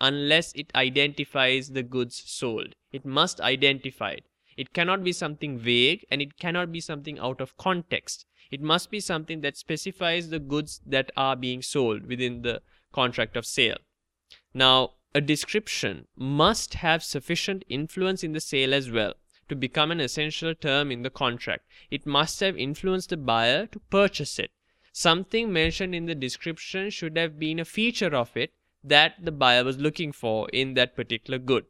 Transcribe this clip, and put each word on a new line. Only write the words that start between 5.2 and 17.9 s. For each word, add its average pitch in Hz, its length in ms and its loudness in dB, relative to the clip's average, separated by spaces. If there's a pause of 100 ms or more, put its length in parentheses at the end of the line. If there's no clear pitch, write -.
vague 123 520 4
and 139 100 -2
it 143 180 -8
cannot 175 320 -2
be 165 100 -8
something 147 380 -10
out 127 220 -4
of 131 160 -10
context. - 680 -2 (240)
It 139 100 -8
must 156 300 0
be 214 100 -6
something 160 400 -6
that 143 160 -2
specifies 170 720 -4
the 160 100 -4
goods 147 460 -4
that 135 320 0
are 135 180 2
being 127 280 -4
sold 117 440 0
within 123 360 -4
the 117 180 -4 (320)
contract 123 440 0
of 117 100 -4
sale. 120 320 2 (720)
Now, 131 400 6 (220)
a 147 60 6
description 147 960 -2
must 147 600 2
have 165 280 0
sufficient 185 680 -4
influence 185 540 -2